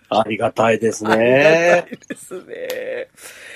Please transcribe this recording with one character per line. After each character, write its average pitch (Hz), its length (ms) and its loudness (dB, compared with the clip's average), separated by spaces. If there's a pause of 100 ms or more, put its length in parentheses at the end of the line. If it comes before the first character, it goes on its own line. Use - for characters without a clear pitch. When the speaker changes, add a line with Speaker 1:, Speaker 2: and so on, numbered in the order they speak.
Speaker 1:
あ - 180 2
り 107 120 -8
が 113 120 -2
た 113 220 2
い 107 80 0
で 113 100 0
す 107 140 -8
ね。 107 60 -2
Speaker 2:
あ 110 60 2
り 117 140 2
が 165 520 4
た - 60 -12
い - 100 -16 (100)
で - 80 -12
す - 180 -18 (120)
ね。 117 640 -10 (480)